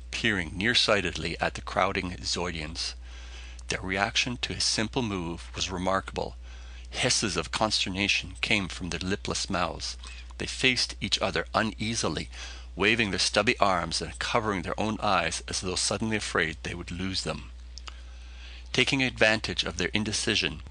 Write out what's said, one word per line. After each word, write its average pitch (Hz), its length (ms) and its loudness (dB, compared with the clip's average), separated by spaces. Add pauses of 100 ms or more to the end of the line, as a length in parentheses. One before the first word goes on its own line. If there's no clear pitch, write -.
(120)
peering 95 440 2
nearsightedly 87 840 2
at 82 160 0
the - 60 -6
crowding 95 640 2
Zoidians. 87 680 -4 (760)
Their - 120 0
reaction 101 600 0
to - 120 -2
his 92 120 0
simple 110 360 2
move 90 540 -2
was 90 160 -2
remarkable. 92 640 0 (560)
Hisses 104 460 2
of 82 140 0
consternation - 880 2
came 101 260 4
from 90 220 -6
their 85 100 -2
lipless 92 500 -2
mouths. 87 460 0 (420)
They 98 80 -4
faced - 540 2
each - 200 0
other 90 360 0
uneasily, 104 760 0 (460)
waving 107 340 4
their 90 100 0
stubby 107 400 4
arms 87 420 2
and 78 180 -6
covering 107 420 2
their 90 180 -2
own 107 200 0
eyes 87 480 2
as - 140 -2
though 90 140 -2
suddenly 110 420 0
afraid 82 440 0
they 98 140 -6
would 87 160 -8
lose 92 300 -2
them. - 300 -6 (1200)
Taking 131 280 4
advantage 110 600 4
of 85 140 -4
their 87 160 2
indecision, 104 760 0